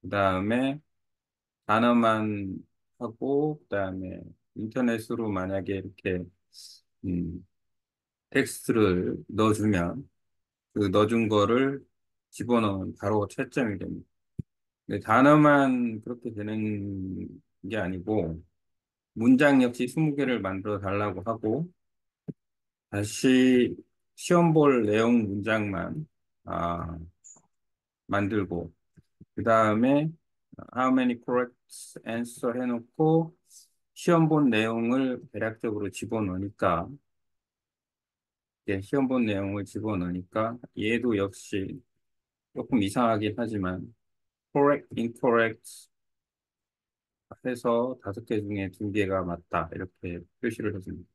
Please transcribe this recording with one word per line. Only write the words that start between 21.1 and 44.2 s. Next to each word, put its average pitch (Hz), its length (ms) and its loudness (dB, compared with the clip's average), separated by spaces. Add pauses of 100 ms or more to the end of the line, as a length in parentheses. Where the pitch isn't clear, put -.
하고 113 440 -4 (1200)
다시 127 840 4 (380)
시험 170 380 4
볼 139 340 6
내용 113 380 4
문장만, 101 840 -4 (380)
아, 85 540 -4 (1080)
만들고 98 680 -2 (640)
그다음에 113 760 4 (640)
how 131 160 2
many 127 320 2
correct 123 320 -2 (520)
answer 120 540 -4
해놓고 156 760 0 (580)
시험 165 340 4
본 147 220 4
내용을 117 720 0 (100)
대략적으로 107 580 -6
집어넣으니까, 98 1000 -4 (1800)
예, 98 120 -2
시험 135 280 0
본 127 180 0
내용을 101 380 -2
집어넣으니까 101 920 -4 (200)
얘도 113 400 0
역시 98 600 -6 (760)
조금 120 280 -2
이상하긴 107 560 0
하지만 98 560 -6 (600)